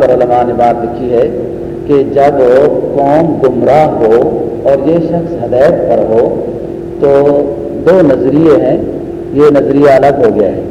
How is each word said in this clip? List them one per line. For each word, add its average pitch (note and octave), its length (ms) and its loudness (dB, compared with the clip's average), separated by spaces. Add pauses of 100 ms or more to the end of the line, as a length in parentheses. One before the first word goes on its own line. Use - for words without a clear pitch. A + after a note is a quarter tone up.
پر B2+ 80 2
علماء B2 380 2
نے A#2+ 100 -2
بات A#2 260 2
لکھی B2 300 -6
ہے A#2 160 2 (580)
کہ C#3 160 2 (100)
جب C#3+ 260 2 (560)
قوم D3 380 0 (100)
گمراہ B2+ 440 2
ہو A#2 600 0 (160)
اور C#3 240 0
یہ E3 100 2
شخص E3 480 -4
ہدایت B2+ 440 0
پر A2+ 200 0
ہو A#2 360 0 (540)
تو C#3+ 420 2 (440)
دو F#3 160 4
نظریے C3+ 640 2
ہیں، C3 120 0 (560)
یہ C#3 180 2
نظریہ C#3+ 380 2
الگ C3+ 360 2
ہو G#2 140 0
گیا G2 80 2
ہے۔ F2 240 -6